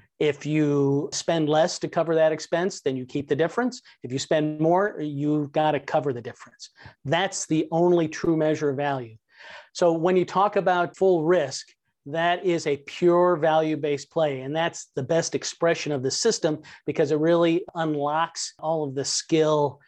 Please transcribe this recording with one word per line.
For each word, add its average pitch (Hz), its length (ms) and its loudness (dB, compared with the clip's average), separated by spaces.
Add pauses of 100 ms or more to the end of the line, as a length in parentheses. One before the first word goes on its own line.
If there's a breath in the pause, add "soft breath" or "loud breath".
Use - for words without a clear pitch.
(180 soft breath)
If 147 260 0
you 143 680 2
spend 165 360 0
less 156 300 2
to 160 100 -6
cover 165 280 0
that 160 160 4
expense, 175 480 -4
then 135 160 -2
you 127 100 -8
keep 139 220 -6
the 147 80 0
difference. 233 440 0 (220 soft breath)
If 127 80 -10
you 131 80 -4
spend 151 400 0
more, 175 400 2
you've 147 540 -2
gotta 151 260 2
cover 143 340 -2
the 117 80 -10
difference. - 500 -16 (340 loud breath)
That's 170 420 -2
the 156 240 -2
only 170 380 2
true 160 280 -2
measure 156 340 0
of 135 60 -4
value. 135 380 -6 (580 loud breath)
So 175 200 4
when 170 240 2
you 175 80 4
talk 196 320 0
about 175 400 0
full 185 260 4
risk, 156 460 0 (400)
that 170 380 0
is 165 220 0
a 143 80 0
pure 175 600 2
value-based 156 760 0
play. 143 300 0
And 135 120 -6
that's 165 400 -4
the 143 80 -4
best 165 320 0
expression 165 560 -2
of 135 140 -4
the 135 60 -2
system 160 520 -2 (240 loud breath)
because 151 240 0
it 156 80 2
really 170 460 2 (100)
unlocks 156 840 -4
all 156 240 -2
of 135 100 -6
the 139 100 -4
skill 151 840 0